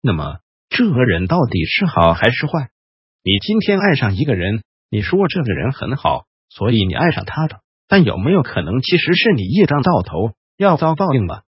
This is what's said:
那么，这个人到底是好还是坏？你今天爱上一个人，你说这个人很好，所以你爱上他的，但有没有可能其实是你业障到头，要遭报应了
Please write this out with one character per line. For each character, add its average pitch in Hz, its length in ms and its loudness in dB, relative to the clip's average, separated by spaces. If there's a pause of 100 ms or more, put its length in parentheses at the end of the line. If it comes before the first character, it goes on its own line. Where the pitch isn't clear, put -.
那 104 120 0
么， 73 260 -6 (300)
这 233 200 0
个 127 140 2
人 90 240 0
到 170 180 0
底 92 200 -2
是 - 200 -2
好 85 280 4
还 110 180 0
是 139 140 -4
坏？ 147 240 -4 (540)
你 98 160 2
今 214 200 0
天 196 200 0
爱 190 160 4
上 104 200 -2
一 113 80 0
个 127 120 0
人， 98 280 -2 (260)
你 107 120 -2
说 185 260 0
这 170 160 -2
个 107 100 -2
人 98 200 -2
很 - 220 -6
好， 139 300 -2 (240)
所 107 220 -2
以 107 140 2
你 90 80 -2
爱 160 180 0
上 - 140 -6
他 156 220 -4
的， - 120 -10 (280)
但 196 160 4
有 110 140 0
没 117 140 0
有 190 100 4
可 104 200 -4
能 98 200 -2
其 180 160 0
实 165 160 0
是 185 200 2
你 110 100 0
业 151 220 2
障 143 180 0
到 170 180 2
头， 98 320 -4 (240)
要 185 200 4
遭 160 180 0
报 185 180 0
应 107 140 0
了 80 220 -10